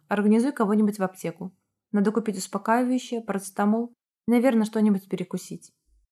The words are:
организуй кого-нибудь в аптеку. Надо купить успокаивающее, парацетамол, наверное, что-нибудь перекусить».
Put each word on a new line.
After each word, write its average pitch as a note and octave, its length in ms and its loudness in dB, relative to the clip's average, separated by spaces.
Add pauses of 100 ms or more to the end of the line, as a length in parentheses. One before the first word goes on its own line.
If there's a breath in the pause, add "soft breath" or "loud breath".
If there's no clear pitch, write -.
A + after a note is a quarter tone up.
организуй G#3+ 440 2
кого-нибудь G#3 460 0
в F#3+ 40 -4
аптеку. F3+ 500 -6 (400)
Надо G#3 200 2
купить A3 260 -4
успокаивающее, A#3+ 800 -2
парацетамол, G#3 720 -2 (340)
наверное, A3+ 380 2
что-нибудь G#3+ 440 0
перекусить». F3+ 640 -10 (400)